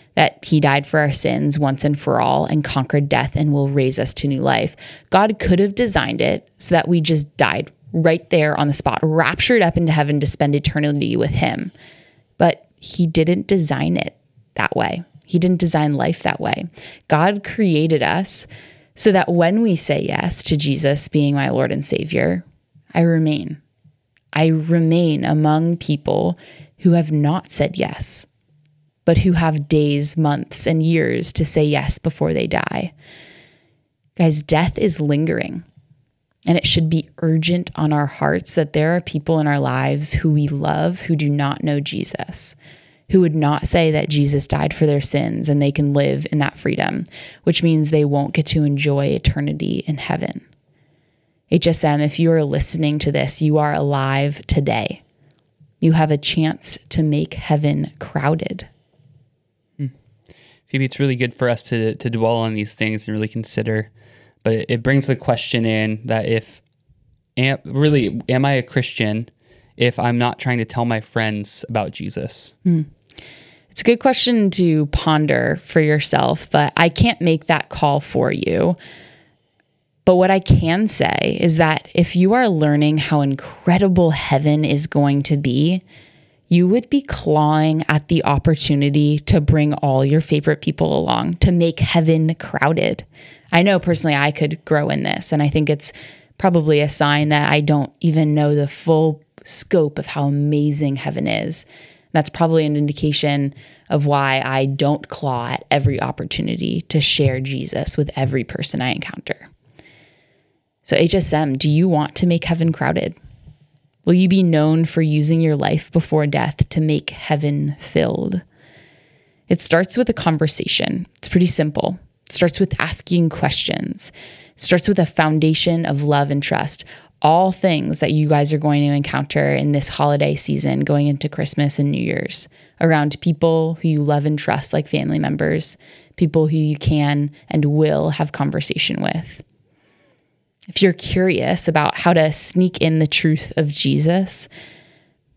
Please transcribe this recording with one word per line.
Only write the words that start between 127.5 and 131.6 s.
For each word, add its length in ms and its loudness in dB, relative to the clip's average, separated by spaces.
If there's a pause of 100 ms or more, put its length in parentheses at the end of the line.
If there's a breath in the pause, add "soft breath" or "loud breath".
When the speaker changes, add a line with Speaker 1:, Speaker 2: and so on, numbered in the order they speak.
Speaker 1:
things 480 -2
that 120 0
you 160 2
guys 240 2
are 60 2
going 240 2
to 120 2
encounter 600 -2
in 180 0
this 160 0
holiday 460 0
season, 460 -2
going 260 2
into 220 -2
Christmas 500 -2